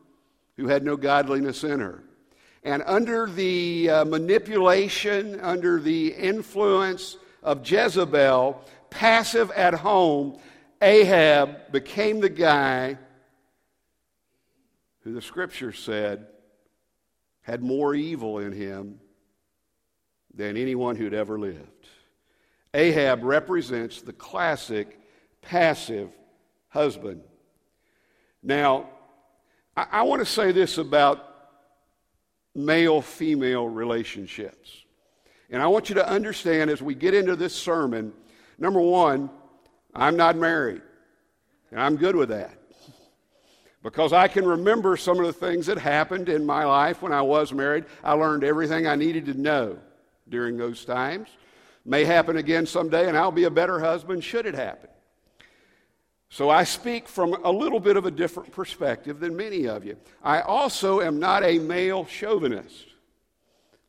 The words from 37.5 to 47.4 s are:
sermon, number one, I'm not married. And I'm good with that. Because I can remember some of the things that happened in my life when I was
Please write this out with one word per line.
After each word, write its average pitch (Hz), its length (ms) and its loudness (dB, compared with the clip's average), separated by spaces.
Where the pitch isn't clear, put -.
sermon, 123 580 -2
number 190 220 0
one, 160 500 2
I'm 147 220 2
not 165 200 4
married. 156 460 -2
And 113 100 -6
I'm 143 160 2
good 180 180 2
with 143 140 2
that. 107 280 -8
Because 143 300 -2
I 185 160 6
can 190 180 0
remember 185 500 2
some 180 220 0
of 175 80 0
the 165 60 -2
things 175 340 -4
that 190 120 -2
happened 156 500 -2
in 156 160 0
my 147 200 0
life 147 380 2
when 185 100 -4
I 143 100 2
was 147 300 2